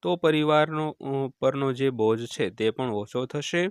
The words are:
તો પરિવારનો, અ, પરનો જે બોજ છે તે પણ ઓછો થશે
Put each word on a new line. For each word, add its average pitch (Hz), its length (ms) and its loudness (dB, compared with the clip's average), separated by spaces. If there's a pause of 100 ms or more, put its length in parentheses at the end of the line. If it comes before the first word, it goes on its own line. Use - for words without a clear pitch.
તો 175 140 0
પરિવારનો, 156 720 2
અ, 139 240 -8 (260)
પરનો 135 340 0
જે 135 180 0
બોજ 113 360 2
છે 117 240 -2
તે 110 200 0
પણ 123 200 -4
ઓછો 107 360 -4
થશે 147 440 -4